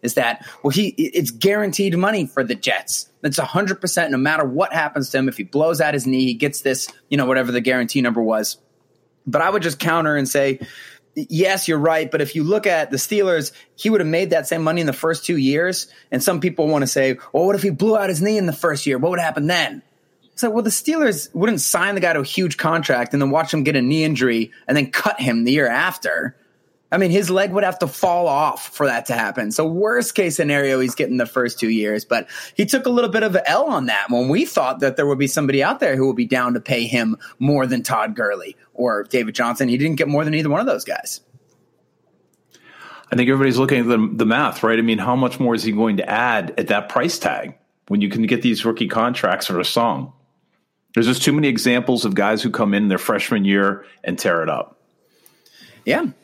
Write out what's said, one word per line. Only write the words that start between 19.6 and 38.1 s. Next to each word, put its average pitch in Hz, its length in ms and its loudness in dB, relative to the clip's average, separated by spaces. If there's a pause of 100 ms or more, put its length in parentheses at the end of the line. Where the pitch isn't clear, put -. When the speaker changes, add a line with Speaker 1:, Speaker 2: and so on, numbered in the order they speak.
Speaker 1:
It's - 80 -8
like, 233 100 0
well, 220 120 0
the 214 80 0
Steelers 294 640 0
wouldn't 202 260 2
sign 190 320 0
the 190 80 -2
guy 170 120 4
to 151 60 0
a 135 60 -2
huge 180 320 -2
contract 151 560 0
and 143 80 2
then 139 80 2
watch 151 240 0
him 151 100 0
get 147 120 2
a 131 80 2
knee 156 200 2
injury 120 480 0 (160)
and 135 80 2
then 135 140 0
cut - 320 -2
him 117 220 2
the 123 80 2
year 139 160 2
after. 127 680 -2 (560)
I 165 60 2
mean, 185 120 2
his 185 220 2
leg 190 200 2
would 202 120 0
have 185 160 -2
to 170 80 0
fall 175 400 0
off 143 480 0
for 147 100 0
that 117 220 0
to 123 60 -2
happen. 107 380 -2
So 156 140 0
worst 214 480 0
case 175 220 0
scenario, 143 440 2
he's 127 140 0
getting 127 240 -2
the 120 80 0
first 120 340 -2
two 110 100 0
years. 107 360 0
But 117 220 -2 (280)
he 202 120 2
took 269 180 0
a 262 60 2
little 240 180 2
bit 220 140 2
of 196 120 0
an 170 120 4
L 208 180 4
on 160 220 0
that 104 240 0
when 123 180 2
we 226 160 2
thought 131 360 -2
that 139 140 0
there 143 120 2
would 143 100 2
be 139 80 2
somebody 139 380 0
out 180 160 0
there 156 160 2
who 131 100 2
would 131 100 0
be 117 120 0
down 123 260 0
to 117 60 -2
pay 117 260 -2
him 113 320 0 (220)
more 139 260 2
than 123 160 -2
Todd 110 340 -2